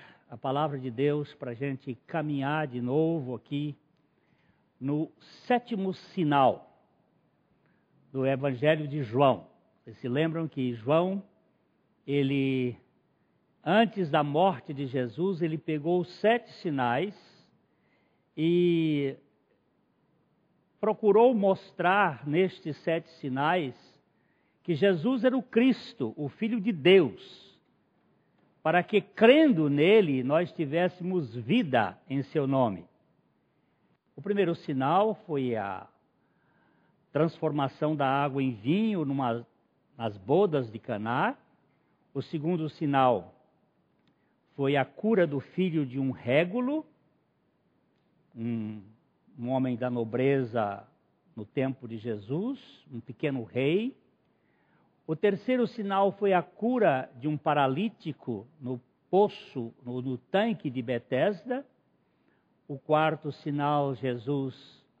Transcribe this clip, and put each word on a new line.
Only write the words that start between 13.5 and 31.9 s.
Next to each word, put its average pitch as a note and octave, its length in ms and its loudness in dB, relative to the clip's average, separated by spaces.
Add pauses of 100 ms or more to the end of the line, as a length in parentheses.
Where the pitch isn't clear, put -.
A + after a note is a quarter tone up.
antes G3+ 460 2
da D3+ 140 2
morte D3+ 500 0
de C#3 120 -6
Jesus, C3+ 560 -4
ele D#3+ 160 -2
pegou D#3+ 440 -2
os - 180 -8
sete A#3 340 2
sinais C#3 640 -2 (1200)
e D#3+ 800 2 (1600)
procurou G#3+ 540 4
mostrar F#3 920 0
nestes E3+ 500 -2
sete E3 360 -4
sinais C#3+ 640 -2 (840)
que E3+ 140 -2
Jesus G3 480 2
era B3 120 2
o B3+ 60 -2
Cristo, A3+ 720 0
o D3 140 -6
Filho A3 320 -4
de G#3+ 100 -2
Deus, E3 880 2 (1040)
para E3+ 220 2
que, G3+ 180 0
crendo A3+ 680 6
nele, D3 540 4
nós D#3 280 0
tivéssemos E3+ 840 -4
vida B2 640 0 (100)